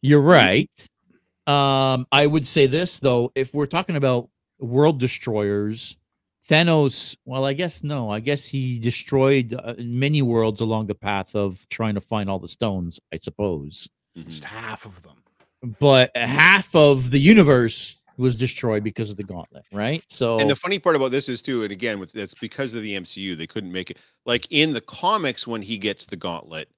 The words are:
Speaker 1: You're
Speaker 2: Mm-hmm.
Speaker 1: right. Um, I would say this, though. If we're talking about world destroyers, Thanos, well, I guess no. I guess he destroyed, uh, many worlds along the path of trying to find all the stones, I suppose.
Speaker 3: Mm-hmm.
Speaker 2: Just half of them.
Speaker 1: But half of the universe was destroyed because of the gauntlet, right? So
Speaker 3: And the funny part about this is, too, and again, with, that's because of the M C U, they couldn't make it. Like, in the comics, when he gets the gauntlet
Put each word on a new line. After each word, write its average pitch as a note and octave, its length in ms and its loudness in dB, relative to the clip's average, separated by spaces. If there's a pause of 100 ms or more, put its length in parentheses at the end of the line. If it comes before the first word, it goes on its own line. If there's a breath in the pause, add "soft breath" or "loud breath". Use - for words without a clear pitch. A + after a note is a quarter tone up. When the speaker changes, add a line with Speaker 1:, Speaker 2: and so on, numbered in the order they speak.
Speaker 1:
You're C#3+ 200 6
Speaker 2:
Mm-hmm. D3 60 4
Speaker 1:
right. C3 600 4 (580)
Um, C3+ 640 2
I C#3+ 140 6
would D3 200 0
say C#3+ 200 4
this, D#3+ 340 -2
though. B2 340 0
If C3+ 200 -4
we're C#3+ 120 -2
talking F3 300 -4
about B2+ 320 0 (320)
world C3+ 400 2
destroyers, G#2+ 960 -4 (520)
Thanos, D#3 760 2
well, C3 200 -6
I C#3 100 -2
guess E3+ 280 -8
no. C#3 280 -6
I G#2 100 -4
guess C#3+ 260 -4
he B2+ 320 -4
destroyed, B2+ 800 2
uh, A#2+ 200 -12
many C3 440 0
worlds A2+ 380 2
along A2 260 -2
the G2+ 80 -4
path G2+ 400 -6
of G2 360 -4
trying A2 240 -2
to G2 60 -4
find G#2 300 -6
all F#2+ 80 -4
the F2 80 -12
stones, F#2 540 -6 (120)
I E2 40 -10
suppose. D#2+ 720 -8 (280)
Speaker 3:
Mm-hmm. D#2+ 120 -18
Speaker 2:
Just D#2 160 -16
half A2 420 -14
of F2+ 160 -20
them. - 140 -20 (640)
Speaker 1:
But C3+ 380 6
half D3 580 4
of C#3 380 6
the C#3 80 4
universe C#3+ 840 4 (140)
was B2+ 200 0
destroyed A2+ 460 -2
because G#2+ 280 -6
of G2 60 -14
the G#2 60 -12
gauntlet, F2 500 -16
right? A#2 360 -6
So A#2 320 -2
Speaker 3:
And A2 100 2
the C3+ 60 0
funny F#3+ 240 -6
part E3+ 160 2
about C3+ 160 0
this C#3 160 -4
is, A#2+ 120 -6
too, B2 220 -4
and G#2 100 -6
again, G2+ 280 -6
with, F2 120 -14
that's G2+ 220 -12
because B2+ 400 -10
of A2+ 80 -8
the G#2 140 -8
M F#2 80 -10
C - 160 -14
U, F#2+ 160 -8
they D#2+ 100 -10
couldn't G2 240 -10
make F#2 200 -8
it. - 80 -16 (280 soft breath)
Like, B2 240 -2
in D3+ 220 2
the A#2 80 -4
comics, F3+ 680 -4
when A2+ 160 -8
he G2+ 160 -10
gets G2+ 260 -6
the - 120 -14
gauntlet E2 600 -12